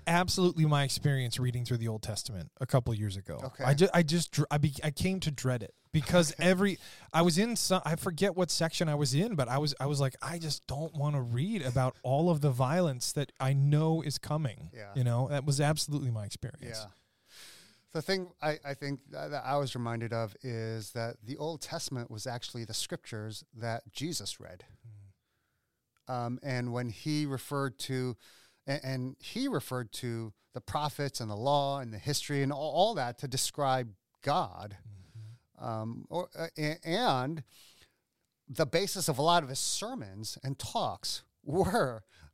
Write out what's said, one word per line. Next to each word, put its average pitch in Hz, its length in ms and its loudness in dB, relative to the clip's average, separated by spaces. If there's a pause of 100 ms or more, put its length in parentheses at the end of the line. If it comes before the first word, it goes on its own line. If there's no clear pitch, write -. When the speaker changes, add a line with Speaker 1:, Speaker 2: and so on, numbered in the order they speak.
Speaker 1:
absolutely 175 600 6
my 147 180 6
experience 131 540 2
reading 123 260 2
through 120 140 0
the 113 100 0
Old 110 140 -4
Testament 98 480 -6 (100)
a 131 60 0
couple 123 280 4
years 104 220 -2
ago. 90 260 -8
Speaker 2:
Okay. - 220 -6
Speaker 1:
I 135 100 6
ju-, 170 180 8
I 175 100 6
just 160 300 0
dr-, 147 180 2
I 147 80 4
be-, 147 160 2 (100)
I 156 60 0
came 185 300 0
to 156 100 0
dread 127 320 0
it - 120 -12 (180)
because 156 400 6
Speaker 2:
Okay. 170 160 2
Speaker 1:
every, 190 300 4 (340)
I 165 100 6
was 175 160 6
in 226 180 2
some, 185 280 2
I 160 120 0
forget 180 400 0
what 180 140 2
section 160 380 0
I 147 60 2
was 143 200 2
in, 202 200 2
but 131 140 0
I 127 100 0
was, 147 220 0
I 131 60 0
was 143 140 0
like, 135 220 2
"I 165 160 -6
just 160 280 -6
don't 151 280 -6
wanna 147 280 0
read 143 400 0
about 127 400 2
all 143 280 4
of 156 100 2
the 147 100 4
violence 135 640 2
that 143 280 -4
I 135 120 2
know 151 500 4
is 147 160 -4
coming." - 560 -4
Speaker 2:
Yeah. 104 200 -14
Speaker 1:
You 131 100 2
know, 120 240 2
that 139 160 -2
was 143 160 2
absolutely 147 500 0
my 110 140 -4
experience. - 380 -10
Speaker 2:
Yeah. 110 240 -10 (1040)
The 156 100 -4
thing 185 260 -2 (140)
I, 151 240 -2
I 139 80 -6
think 139 260 -6 (100)
tha-, 147 200 -8
that 139 160 -6
I 135 100 0
was 143 180 0
reminded 117 380 -4
of 113 300 -4
is 113 480 -6
that 117 340 -6
the 127 140 -10
Old 156 240 -6
Testament 135 480 -8
was 113 160 -10
actually 120 400 -8
the 110 80 -8
scriptures - 680 -8 (140)
that 113 340 -6
Jesus 143 480 -6
read. - 260 -16 (1400)
Speaker 1:
Mm. 131 80 -4
Speaker 2:
Um, 120 280 -4
and 123 320 -2
when 123 160 -2
he 151 340 -2
referred 139 560 -2
to, 127 340 -2 (520)
a-, 180 180 -4
and 131 360 -4
he 262 280 -4
referred 127 460 -4
to 113 400 -6 (180)
the 123 80 -10
prophets 147 600 -4
and 110 100 -4
the 104 60 -4
law 139 440 2
and 120 100 -10
the 110 80 -10
history 139 440 0
and 139 100 2
all, 147 200 -4
all 196 220 6
that 123 260 -2
to 147 80 -4
describe 131 600 0 (320)
God. 101 540 -2 (840)
Speaker 1:
Mm-hmm. - 80 -10
Speaker 2:
Um, 113 440 -6
or, 175 180 -4 (100)
uh, 165 80 -6 (120)
a-, 156 280 -4
and 160 560 0 (1040)
the 143 200 0
basis 180 420 0
of 147 100 0
a 139 40 0
lot 170 200 6
of 135 60 -8
his 135 100 -6
sermons 110 880 -6
and 135 140 -4
talks 120 640 -4 (200)
were 165 600 0 (300)